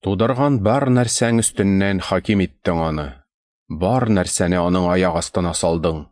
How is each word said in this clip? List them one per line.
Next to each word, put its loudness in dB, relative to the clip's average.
Тудырган 0
бар 2
нәрсәң 2
өстеннән 0
хаким 0
иттең -2
аны. -6
Бар 0
нәрсәне 0
аның 0
аяк 0
астына -4
салдың. -2